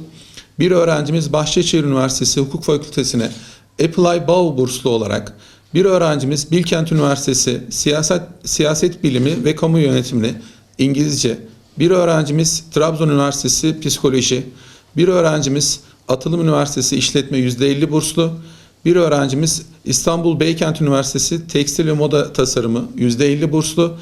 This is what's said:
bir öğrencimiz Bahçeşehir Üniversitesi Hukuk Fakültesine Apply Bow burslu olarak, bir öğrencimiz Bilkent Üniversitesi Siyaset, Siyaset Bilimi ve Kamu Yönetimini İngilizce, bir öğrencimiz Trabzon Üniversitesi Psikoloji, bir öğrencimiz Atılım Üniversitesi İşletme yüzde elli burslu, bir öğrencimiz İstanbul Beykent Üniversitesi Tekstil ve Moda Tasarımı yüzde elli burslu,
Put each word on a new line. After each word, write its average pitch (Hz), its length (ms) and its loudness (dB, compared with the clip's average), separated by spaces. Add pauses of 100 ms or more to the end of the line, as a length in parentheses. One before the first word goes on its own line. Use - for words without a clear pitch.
(580)
bir 170 120 4
öğrencimiz 160 640 2
Bahçeşehir 156 520 0
Üniversitesi 131 560 0
Hukuk 139 240 -4
Fakültesine 135 680 -2 (520)
Apply 170 460 2
Bow 165 340 2
burslu 127 280 -2
olarak, 107 460 -4 (380)
bir 180 100 4
öğrencimiz 151 680 0
Bilkent 165 420 0
Üniversitesi 139 680 0 (100)
Siyaset, 156 520 0 (220)
Siyaset 156 600 -2
Bilimi 143 400 0
ve 156 120 0
Kamu 165 220 2
Yönetimini 127 560 0 (440)
İngilizce, 139 600 0 (400)
bir 165 120 4
öğrencimiz 160 800 2
Trabzon 156 380 0
Üniversitesi 143 720 0
Psikoloji, 131 680 0 (500)
bir 170 120 4
öğrencimiz 151 720 0 (280)
Atılım 160 320 -2
Üniversitesi 147 560 0
İşletme 135 420 -2
yüzde 127 320 0
elli 143 200 0
burslu, 160 420 0 (520)
bir 170 120 4
öğrencimiz 147 680 0 (220)
İstanbul 165 560 0
Beykent 160 400 0
Üniversitesi 139 680 0
Tekstil 151 380 0
ve 156 60 0
Moda 147 400 0
Tasarımı 120 640 0
yüzde 123 360 2
elli 147 200 0
burslu, 165 500 0